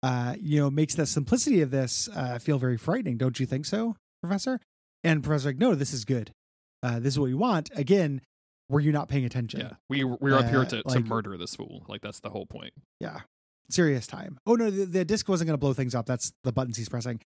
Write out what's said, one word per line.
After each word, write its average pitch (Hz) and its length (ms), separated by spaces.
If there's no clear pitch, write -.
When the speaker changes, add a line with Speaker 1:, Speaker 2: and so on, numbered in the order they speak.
Speaker 1:
Uh, 123 380
you 151 200
know, 143 100
makes 147 240
the 156 120
simplicity 220 560
of 135 80
this, 131 440
uh, 123 240
feel 143 200
very 127 180
frightening. 170 400
Don't 123 240
you 127 60
think 135 180
so, 220 320
Professor? 202 380
And 156 200
Professor's 143 240
like, 135 120
"No, 220 160
this 139 180
is 120 120
good. 120 280
Uh, 120 180
this 131 140
is 135 40
what 143 80
we 127 80
want." 180 400
Again, 147 460
were 143 120
you 151 120
not 147 160
paying 135 160
attention? 113 360
Speaker 2:
Yeah, - 120
we, 135 160
we're 135 320
up 123 120
here 131 120
Speaker 1:
Uh, 127 60
Speaker 2:
to, 117 160
to - 60
Speaker 1:
like 123 180
Speaker 2:
murder 110 300
this 87 180
fool. - 340
Like, 104 140
that's 101 180
the 107 100
whole 101 160
point. - 260
Speaker 1:
Yeah. - 200
Serious 147 360
time. - 400
Oh, 233 100
no, 226 140
the, 196 140
the 180 220
disc 208 200
wasn't 170 220
gonna 156 100
blow 135 140
things 123 220
up. 117 100
That's - 280
the 127 100
buttons 120 240
he's 113 140
pressing. 120 300